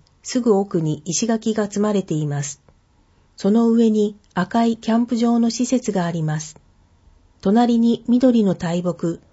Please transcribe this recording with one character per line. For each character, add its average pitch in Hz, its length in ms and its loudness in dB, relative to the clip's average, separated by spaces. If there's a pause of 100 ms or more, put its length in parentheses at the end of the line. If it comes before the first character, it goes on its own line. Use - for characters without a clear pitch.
(220)
す - 180 -4
ぐ 233 140 2
奥 196 280 0
に 151 240 -4
石 180 200 -4
垣 220 280 -2
が 214 100 -2
積 202 160 -6
ま 214 140 0
れ 190 80 0
て 190 100 -8
い 151 140 -2
ま 143 160 -4
す。 - 180 -12 (760)
そ 196 120 0
の 233 200 4
上 226 200 4
に 214 280 0 (160)
赤 233 320 0
い 226 100 0
キ 226 160 -4
ャ 226 60 2
ン 240 80 0
プ 240 100 -4
場 233 220 2
の 233 100 2
施 233 160 -2
設 247 260 -2
が 190 140 -2
あ 170 60 -2
り 165 120 -4
ま 156 160 -2
す。 - 220 -14 (800)
隣 233 380 2
に 233 280 2
緑 240 380 4
の 180 100 2
大 175 280 -4
木、 170 380 -4 (120)